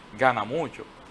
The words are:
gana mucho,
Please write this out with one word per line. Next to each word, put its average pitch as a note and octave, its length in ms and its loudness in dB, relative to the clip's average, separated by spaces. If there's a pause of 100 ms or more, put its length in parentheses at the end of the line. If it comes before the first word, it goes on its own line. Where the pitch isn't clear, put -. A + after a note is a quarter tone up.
(160)
gana A#2+ 280 4
mucho, C3 400 -4 (280)